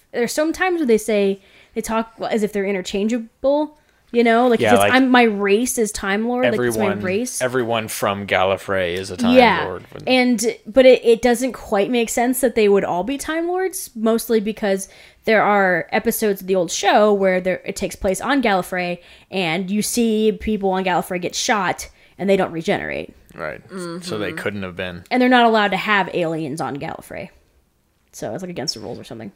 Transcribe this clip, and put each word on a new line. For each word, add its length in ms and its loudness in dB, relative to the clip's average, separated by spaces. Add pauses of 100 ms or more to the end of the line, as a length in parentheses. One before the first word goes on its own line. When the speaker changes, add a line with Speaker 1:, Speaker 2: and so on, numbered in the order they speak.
(120)
Speaker 1:
there's 220 -2
some 180 0
times 280 0
where 80 0
they 100 6
say, 420 0 (360)
they 60 -4
talk 300 -4 (180)
as 140 0
if 80 -2
they're 140 -2
interchangeable, 1120 -2 (340)
you 120 4
know, 240 6
like, 120 4
Speaker 2:
Yeah, 140 4
Speaker 1:
it's, 60 6
Speaker 2:
like, 120 4
Speaker 1:
"I'm, 180 4
my 140 6
race 540 2
is 140 0
Time 360 -4
Lord," 180 -2
like, 140 2
it's 180 0
my 100 0
Speaker 2:
everyone, 160 -2
Speaker 1:
race. 380 -4
Speaker 2:
everyone 480 0
from 360 -2
Gallifrey 680 0
is 180 -6
a 60 -8
Time 200 2
Speaker 1:
Yeah. 280 2
Speaker 2:
Lord. 260 -10
When 160 -14
Speaker 1:
And, 580 0
but 220 4
it, 180 8
it 160 4
doesn't 320 0
quite 380 -2
make 180 0
sense 320 -2
that 140 0
they 120 4
would 160 4
all 200 -2
be 160 -6
Time 280 -4
Lords, 480 -4
mostly 440 0
because 500 -4 (360)
there 180 4
are 480 2
episodes 500 -2
of 60 -12
the 80 0
old 160 0
show 420 4
where 260 2
there, 260 -2
it 100 -8
takes 200 -6
place 240 -2
on 220 0
Gallifrey, 580 0 (300)
and 400 -2
you 140 0
see 480 2
people 400 -2
on 120 0
Gallifrey 380 -2
get 140 -6
shot, 520 -2 (300)
and 100 -4
they 80 4
don't 160 0
regenerate. 640 -4 (220)
Speaker 2:
Right. 260 -10 (400)
So 160 -8
they 140 -4
Speaker 3:
Mm-hmm. 60 -10
Speaker 2:
couldn't 260 -6
have 120 -10
been. 360 -8
Speaker 1:
And 100 2
they're 80 4
not 160 6
allowed 240 4
to 80 -2
have 380 0
aliens 460 -4
on 160 -6
Gallifrey. 520 -12 (840)
So 220 -10
it's, 80 -10
like, 80 -10
against 240 -8
the 60 -14
rules 180 -10
or 60 -16
something. 320 -14